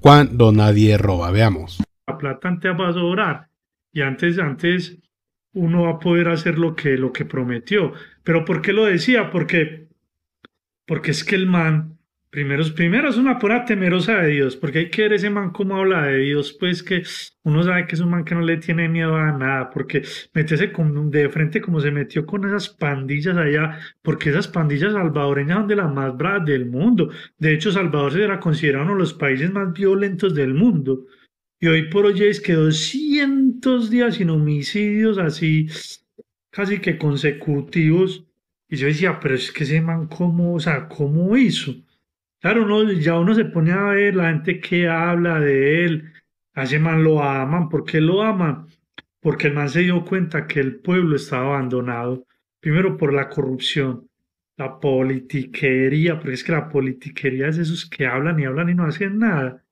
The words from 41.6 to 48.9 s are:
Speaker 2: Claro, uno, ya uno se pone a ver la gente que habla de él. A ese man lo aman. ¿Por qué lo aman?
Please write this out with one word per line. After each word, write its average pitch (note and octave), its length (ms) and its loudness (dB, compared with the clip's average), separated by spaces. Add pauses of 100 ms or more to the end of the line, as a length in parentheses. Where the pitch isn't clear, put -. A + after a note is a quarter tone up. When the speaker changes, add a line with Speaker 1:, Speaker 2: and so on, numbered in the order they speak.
Speaker 2:
Claro, A3 240 0
uno, G#3+ 300 2
ya E3+ 260 2
uno F#3 160 2
se A3 80 2
pone E3 300 0
a G3 160 0
ver G3+ 260 2
la E3+ 140 2
gente D#3+ 320 -2
que F3 260 0
habla E3+ 540 0
de C#3+ 440 4
él. D#3 280 -4 (400)
A C3+ 100 -6
ese C#3 160 0
man D#3+ 240 2
lo D#3 180 4
aman. C#3 460 0
¿Por D#3 160 -2
qué D#3+ 160 -2
lo F3+ 240 2
aman? F3+ 440 -2 (520)